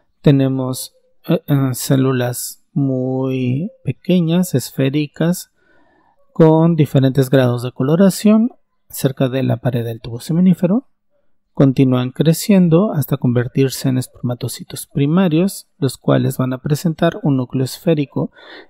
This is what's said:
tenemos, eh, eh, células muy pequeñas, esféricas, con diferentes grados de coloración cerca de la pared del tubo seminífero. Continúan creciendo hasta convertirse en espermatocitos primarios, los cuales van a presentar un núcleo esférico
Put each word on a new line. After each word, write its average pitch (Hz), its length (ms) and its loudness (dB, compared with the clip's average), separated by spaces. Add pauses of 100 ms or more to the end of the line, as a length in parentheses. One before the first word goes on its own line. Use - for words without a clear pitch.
(220)
tenemos, 135 720 0 (340)
eh, 160 200 0
eh, 135 260 0
células 131 920 -4 (100)
muy 131 1000 -4 (120)
pequeñas, 175 720 -2
esféricas, 147 1000 -4 (800)
con 160 420 6
diferentes 135 540 2
grados 123 340 2
de 127 80 -8
coloración 196 800 2 (360)
cerca 135 420 -4
de 131 140 -4
la 123 140 0
pared 123 260 -4
del 113 160 -10
tubo 120 200 -12
seminífero. 180 680 0 (680)
Continúan 127 580 2
creciendo 175 800 2
hasta 147 240 -2
convertirse 123 720 -2
en 127 80 -2
espermatocitos - 880 -10
primarios, 165 800 0 (120)
los 131 180 -4
cuales 131 400 -2
van 127 160 -4
a 127 60 -10
presentar 160 640 -2
un 143 140 2
núcleo 131 280 -4
esférico - 680 -4 (380)